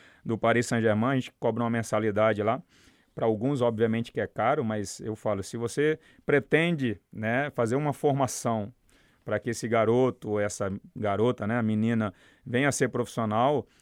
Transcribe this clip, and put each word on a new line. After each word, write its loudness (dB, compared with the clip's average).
do -2
Paris 2
Saint-Germain, 2
a 0
gente -4
cobra 0
uma -2
mensalidade 0
lá. 0
Pra -4
alguns, 0
obviamente, 0
que -4
é -2
caro, 0
mas -6
eu -6
falo, -2
se -10
você 0
pretende, 0
né, -2
fazer 0
uma 0
formação -2
pra -2
que -4
esse -6
garoto, 2
ou 0
essa -2
garota, 0
né, -2
a 0
menina, 0
venha 0
a 2
ser 0
profissional, 0